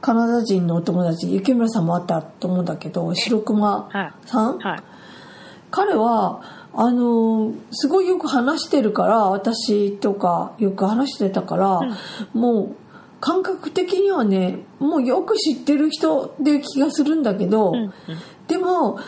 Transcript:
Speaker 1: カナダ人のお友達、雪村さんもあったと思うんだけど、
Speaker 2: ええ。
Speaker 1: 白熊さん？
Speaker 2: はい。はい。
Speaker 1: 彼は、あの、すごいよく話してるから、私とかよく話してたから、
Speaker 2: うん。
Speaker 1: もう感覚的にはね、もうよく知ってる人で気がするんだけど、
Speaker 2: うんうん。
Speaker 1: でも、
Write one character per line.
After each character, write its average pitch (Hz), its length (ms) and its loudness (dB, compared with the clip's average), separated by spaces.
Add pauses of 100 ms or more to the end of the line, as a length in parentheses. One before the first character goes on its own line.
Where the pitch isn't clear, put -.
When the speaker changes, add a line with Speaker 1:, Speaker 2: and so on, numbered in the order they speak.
Speaker 1:
カ 254 140 0
ナ 233 140 2
ダ 233 160 2
人 185 240 0
の 170 80 0
お 170 40 0
友 175 220 0
達、 170 320 -2
雪 196 200 2
村 233 140 2
さ 226 120 0
ん 165 60 2
も 170 100 0
あ - 20 0
っ 180 80 -6
た 165 160 -2
と - 240 -12
思 180 140 0
う - 20 -2
ん - 20 -2
だ 165 120 -4
け - 120 -10
ど、 165 200 -4
Speaker 2:
え 170 40 -2
え。 - 40 -2
Speaker 1:
白 214 240 0
熊 208 480 0 (380)
さ 233 160 0 (100)
ん？ 370 60 -6
Speaker 2:
は - 60 -14
い。 202 80 -4
は - 40 -6
い。 - 20 -12 (960)
Speaker 1:
彼 392 240 2
は、 226 440 0 (320)
あ 233 200 2
の、 226 600 2 (200)
す - 160 -2
ご 370 140 2
い 370 40 2
よ 370 120 2
く 330 100 -4
話 269 380 0
し - 20 -
て 285 120 2
る 214 120 2
か 180 140 2
ら、 214 240 4
私 202 680 0
と 202 180 -2
か 175 440 -2
よ 202 120 2
く 190 160 -2
話 240 280 0
し - 40 -16
て 196 120 0
た 190 120 -2
か 175 140 -6
ら、 185 220 2
Speaker 2:
う 220 600 -6
ん。 - 20 2
Speaker 1:
も 240 220 2
う - 140 -8 (440)
感 370 220 0
覚 370 300 -6
的 370 220 0
に 392 180 2
は 294 120 0
ね、 190 360 2 (180)
も 302 200 2
う 254 60 2
よ 269 180 2
く 440 140 0
知 311 180 0
っ - 100 -6
て 285 120 2
る 302 140 2
人 311 480 -2
で 294 220 2
気 - 180 -6
が 277 140 2
す 302 100 0
る 302 140 2
ん 302 80 0
だ 208 100 2
け 185 140 -2
ど、 208 220 4
Speaker 2:
う - 20 -2
ん 247 40 -2
う 240 100 -2
ん。 185 60 -10 (540)
Speaker 1:
で 330 100 0
も、 359 520 0